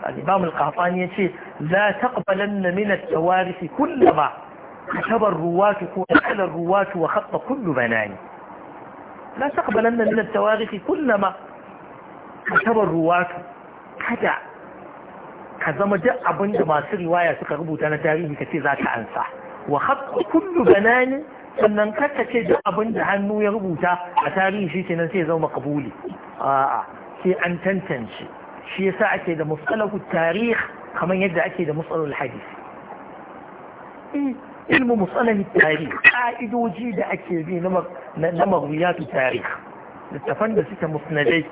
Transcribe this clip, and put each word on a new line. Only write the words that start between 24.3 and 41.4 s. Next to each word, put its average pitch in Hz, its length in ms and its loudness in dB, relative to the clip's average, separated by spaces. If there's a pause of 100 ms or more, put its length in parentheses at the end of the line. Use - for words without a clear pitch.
tarihi 190 400 2
shi 180 120 -2
kenan 170 280 0
sai 175 80 0
ya 160 60 2
zama 160 220 2
makabuli. 139 460 -2 (480)
A'a, 135 400 4 (400)
sai 185 140 2 (100)
an 175 160 -2
tantance. 170 640 -4 (480)
Shi 190 160 0
yasa 190 240 2
ake 180 240 -2
da 156 80 0
mustalahu 202 560 -2 (100)
tarikh 185 460 2 (400)
kamar 180 180 0
yadda 180 300 2
ake 185 220 -2
da 151 60 -2
mustalahul 156 400 -2
hadith. 120 360 -6 (1700)
Eh, 277 180 0 (400)
ilmu 240 240 4
mustalahul 208 480 2 (160)
tarikh, 156 320 4 (160)
ka'idoji 240 880 -2
da 208 160 0
ake 170 320 -4
bi 175 160 -2
na 185 80 0
mar-, 180 160 2 (320)
na, 160 140 2
na 170 140 4
marwiyatu 165 680 2
tarikh. 127 320 0 (680)
Littafan 208 440 -2
da 170 100 4
suke 170 240 -6
musnadai. 151 600 2